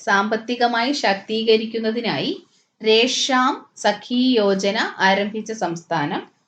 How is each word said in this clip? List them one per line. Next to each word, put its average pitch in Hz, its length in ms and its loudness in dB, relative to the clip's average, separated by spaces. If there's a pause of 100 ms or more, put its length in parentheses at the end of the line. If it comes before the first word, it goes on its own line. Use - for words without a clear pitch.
സാമ്പത്തികമായി 233 880 0
ശാക്തീകരിക്കുന്നതിനായി 220 1500 -2 (380)
രേഷാം 254 880 2 (100)
സഖി 233 460 -2 (140)
യോജന 202 400 2 (200)
ആരംഭിച്ച 202 540 0
സംസ്ഥാനം 170 760 -4 (200)